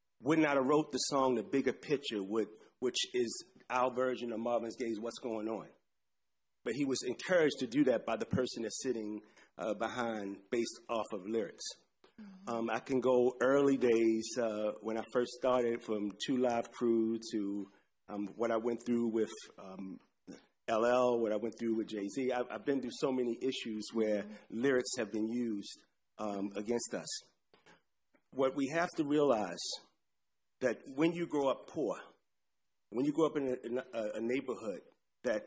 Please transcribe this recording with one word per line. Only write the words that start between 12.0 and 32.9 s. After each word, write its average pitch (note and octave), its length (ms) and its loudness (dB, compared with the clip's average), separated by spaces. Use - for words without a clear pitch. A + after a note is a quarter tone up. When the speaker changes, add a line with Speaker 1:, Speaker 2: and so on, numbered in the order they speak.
Speaker 2:
Mm-hmm. G2 340 -10
Speaker 1:
Um, A2+ 160 -2
I A#2 100 -2
can C3 200 0
go B2 400 6
early C#3 360 6
days, A2+ 520 4
uh, G#2+ 420 0
when A2 180 -4
I A2+ 40 -4
first B2 200 2
started, B2 500 2
from G#2 300 -2
Two C3+ 100 0
Live A#2+ 360 2
Crew A2+ 460 2
to, G2+ 340 -4
um, G2+ 280 -6
what A#2 140 0
I A2+ 60 4
went A#2 300 0
through A#2 220 2
with, A2 220 0
um, F#2+ 400 -12
L A2+ 160 4
L, B2 360 4
what G#2+ 120 2
I G#2+ 40 2
went A2 220 -2
through A2+ 180 0
with A2 120 -2
Jay-Z. G#2+ 440 -2
I've, B2 180 -2
I've G#2+ 140 -8
been C#3 160 2
through A#2+ 120 -6
so C#3+ 180 -2
many B2 300 0
issues A#2 520 -4
where G#2+ 300 2
Speaker 2:
Mm-hmm. G#2 380 -10
Speaker 1:
lyrics B2+ 380 2
have G#2+ 140 -4
been A2 160 -2
used, A2+ 500 -4
um, G2+ 380 -4
against A2+ 380 -2
us. D#2+ 280 -6
What C3+ 240 2
we C#3 180 0
have E3+ 220 0
to D#3+ 80 0
realize, B2+ 600 2
that A#2+ 180 0
when E3 160 2
you E3+ 140 -4
grow C#3+ 220 0
up - 200 -2
poor, A#2 280 -2